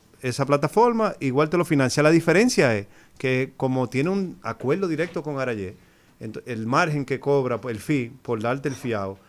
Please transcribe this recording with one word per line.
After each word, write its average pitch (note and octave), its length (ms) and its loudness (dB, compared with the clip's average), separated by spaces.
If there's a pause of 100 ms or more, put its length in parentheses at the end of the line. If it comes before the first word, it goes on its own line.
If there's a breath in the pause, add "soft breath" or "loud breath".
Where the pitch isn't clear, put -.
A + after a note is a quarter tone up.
(220)
esa B2+ 240 -2
plataforma, G#3 720 2
igual C#3 300 2
te F3 80 2
lo E3+ 80 0
financia. C#3 360 2
La D3+ 80 6
diferencia E3 640 4
es G2+ 120 -4 (320 soft breath)
que C3 400 -2
como B2+ 320 0
tiene C3+ 180 0
un F#3+ 340 -4
acuerdo C#3+ 460 -2
directo E3 340 -4
con D3 160 -6
Arayet, A2 380 -4 (420 soft breath)
ent-, A2 280 -12
el A2 200 -6
margen D3 380 0
que B2+ 160 -4
cobra, C3 400 0
pues, A#2+ 160 -6
el G2 60 -12
fee C3 280 -2 (120)
por A#2 180 -4
darte C#3 300 -4
el C3 40 -8
fiao G2+ 440 -6 (100)